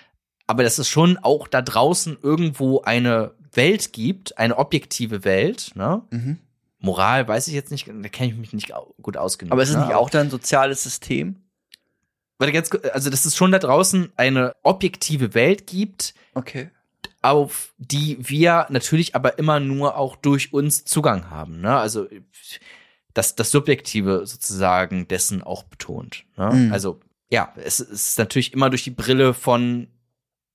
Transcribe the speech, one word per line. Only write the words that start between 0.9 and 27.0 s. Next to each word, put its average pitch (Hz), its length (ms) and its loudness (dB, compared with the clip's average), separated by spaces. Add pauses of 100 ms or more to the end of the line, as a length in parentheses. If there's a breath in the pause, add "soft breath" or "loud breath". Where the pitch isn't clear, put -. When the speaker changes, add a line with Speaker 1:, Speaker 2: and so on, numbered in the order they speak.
Speaker 1:
auch 147 280 2
da 131 140 0
draußen 139 600 0
irgendwo 139 580 2
eine 117 540 0 (180)
Welt 175 400 2
gibt, 135 460 -6
eine 113 180 0
objektive 120 680 -4
Welt, 104 500 0
ne? 139 360 -2
Speaker 2:
Mhm. 127 280 -6 (420)
Speaker 1:
Moral 101 480 0
weiß 113 200 -2
ich 156 60 -8
jetzt 143 160 -8
nicht, 143 180 -10
da 107 200 -14
kenn 127 220 -2
ich 110 60 -6
mich 113 160 -12
nicht 104 220 -8
au-, - 280 -14
gut 104 140 -8
aus 87 220 -4
genug, 87 140 -10
Speaker 2:
Aber 127 100 4
ist 131 80 0
es 151 60 0
Speaker 1:
ne? 131 60 2
Speaker 2:
nicht 156 80 -2
Speaker 1:
Aber 80 100 2
Speaker 2:
auch 123 100 0
dann 147 180 2
ein - 20 -8
soziales 135 520 0
System? 156 540 -6 (1000)
Speaker 1:
Warte, 143 140 2
ganz 160 180 0
ku-, - 80 0 (140)
also 135 180 -2
dass 139 160 0
es 151 100 -2
schon 185 160 4
da 190 60 6
draußen 180 580 2
eine 127 460 2
objektive 156 720 0
Welt 147 320 2
gibt, - 480 -6 (200 soft breath)
Speaker 2:
Okay. 135 360 -10 (500)
Speaker 1:
auf 139 580 0
die 143 420 -4
wir 160 500 2
natürlich 156 460 0
aber 127 220 0
immer 151 220 2
nur 139 360 -2
auch 135 200 -4
durch 143 380 0
uns 147 300 0
Zugang 110 460 0
haben, 78 300 -14
ne? 110 160 2
Also 110 300 -2 (1080 soft breath)
das, - 220 -2
das 110 160 -2
Subjektive 107 760 0
sozusagen 92 840 -2
dessen 92 340 -4
auch - 220 -12
betont, - 600 -14 (120)
ne? 101 160 -2
Speaker 2:
Mhm. 123 200 4
Speaker 1:
Also 98 280 -4 (280)